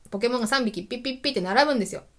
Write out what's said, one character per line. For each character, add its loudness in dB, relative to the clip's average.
ポ -4
ケ 2
モ -2
ン 0
が 0
三 2
匹 -2
ピ -8
ッ -10
ピ -4
ッ -8
ピ 0
ッ -4
っ 0
て 0
並 4
ぶ 2
ん 0
で 0
す -8
よ。 -10